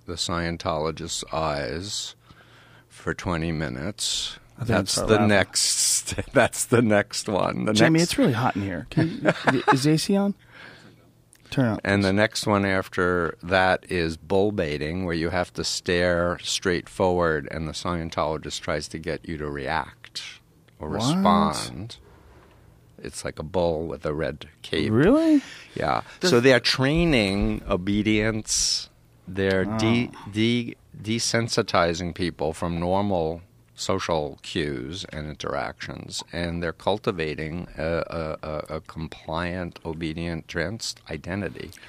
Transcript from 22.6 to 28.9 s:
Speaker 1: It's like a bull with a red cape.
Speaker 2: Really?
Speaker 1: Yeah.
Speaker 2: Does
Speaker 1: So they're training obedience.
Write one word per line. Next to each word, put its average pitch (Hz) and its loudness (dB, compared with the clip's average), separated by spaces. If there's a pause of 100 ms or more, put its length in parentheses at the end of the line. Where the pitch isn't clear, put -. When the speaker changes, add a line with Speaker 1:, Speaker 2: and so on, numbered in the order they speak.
Speaker 1:
It's - -12
like - -8
a - -6
bull 85 0
with 71 -8
a 78 -2
red 76 -4 (120)
cape. 82 -2
Speaker 2:
Really? 277 6 (340)
Speaker 1:
Yeah. 62 0 (180)
Speaker 2:
Does 180 0
Speaker 1:
So 120 6
they're 123 6
training 113 2
obedience. 104 0 (360)